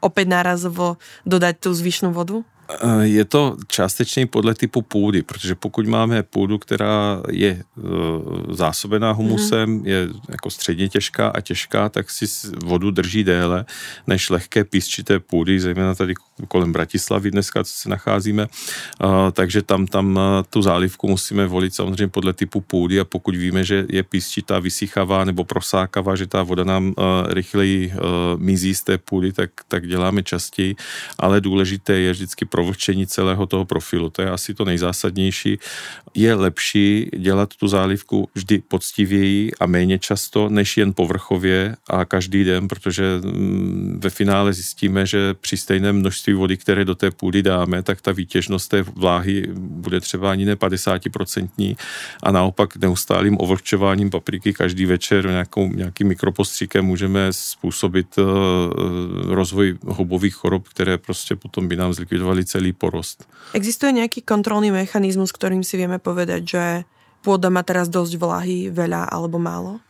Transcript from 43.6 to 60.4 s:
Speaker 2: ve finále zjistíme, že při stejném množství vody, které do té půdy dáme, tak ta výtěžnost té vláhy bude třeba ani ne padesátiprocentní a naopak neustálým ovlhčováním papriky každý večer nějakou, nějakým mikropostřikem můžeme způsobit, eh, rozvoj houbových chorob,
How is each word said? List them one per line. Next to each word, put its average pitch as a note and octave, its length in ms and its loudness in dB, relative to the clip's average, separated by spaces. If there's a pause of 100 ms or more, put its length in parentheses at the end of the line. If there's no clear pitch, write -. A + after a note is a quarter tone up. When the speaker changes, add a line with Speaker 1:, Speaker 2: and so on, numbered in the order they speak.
Speaker 2:
ve G2 80 0
finále G2+ 420 2
zjistíme, F#2+ 540 0
že G2 280 2
při - 220 -6
stejném G2 440 0
množství F#2+ 320 0
vody, F#2+ 240 2
které G2 280 2
do F#2 100 0
té F#2+ 160 0
půdy F#2+ 320 0
dáme, F#2 400 2
tak F#2+ 180 -4
ta G2+ 120 -2
výtěžnost F2+ 580 -2
té G2 120 2
vláhy F#2 640 0 (100)
bude F2+ 440 -4
třeba F#2 320 -4
ani G2 120 0
ne G#2 120 2
padesátiprocentní F#2+ 1200 -2 (460)
a - 100 2
naopak F#2 440 2
neustálým F#2+ 640 2
ovlhčováním G2 720 0
papriky F#2 420 -2
každý F#2 340 0
večer F#2 420 2
nějakou, F#2 400 0
nějakým F#2 400 -2
mikropostřikem F#2+ 760 0
můžeme F#2+ 460 2
způsobit, F2+ 760 -2 (120)
eh, G2+ 40 6 (1120)
rozvoj F#2 520 2
houbových F#2 480 0
chorob, F#2 340 -2